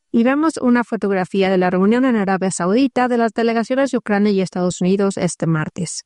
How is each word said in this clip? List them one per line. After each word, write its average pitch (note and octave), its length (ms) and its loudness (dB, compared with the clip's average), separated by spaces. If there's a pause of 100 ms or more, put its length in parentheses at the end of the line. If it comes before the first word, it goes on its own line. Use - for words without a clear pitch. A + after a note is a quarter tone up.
(140)
Y A#3 100 4
vemos D4 340 0
una A#3+ 260 2
fotografía G3 640 -2
de F#3+ 80 2
la F#3 140 2
reunión G3+ 340 2
en B3 120 2
Arabia F#3+ 340 0
Saudita B3 580 0
de A#3+ 80 0
las A#3 160 0
delegaciones A#3 600 -2
de C4 40 0
Ucrania G#3 340 0
y F#3+ 120 2
Estados F3+ 400 -4
Unidos G3 340 0
este E3+ 300 -4
martes. D#3+ 600 -4